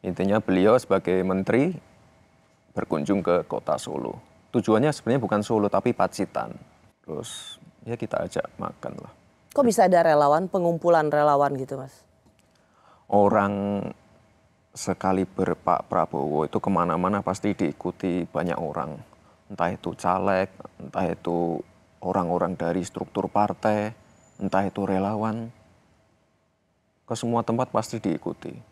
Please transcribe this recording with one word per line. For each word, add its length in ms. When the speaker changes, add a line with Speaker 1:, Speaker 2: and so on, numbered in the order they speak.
Speaker 1:
Intinya 400
beliau 320
sebagai 480
menteri 560
berkunjung 480
ke 240
kota 320
Solo. 400
Tujuannya 400
sebenarnya 320
bukan 160
Solo, 320
tapi 240
Pacitan. 560
Terus 640
ya 80
kita 320
ajak 320
makan 480
lah. 40
Speaker 2:
Kok 80
bisa 240
ada 160
relawan, 480
pengumpulan 560
relawan 480
gitu, 240
Mas? 240
Speaker 1:
Orang 720
sekaliber 880
Pak 320
Prabowo 560
itu 160
kemana-mana 640
pasti 320
diikuti 720
banyak 240
orang. 480
Entah 240
itu 240
caleg, 480
entah 320
itu 480
orang-orang 480
dari 320
struktur 400
partai, 720
entah 240
itu 240
relawan. 640
Ke 80
semua 240
tempat 320
pasti 240
diikuti. 560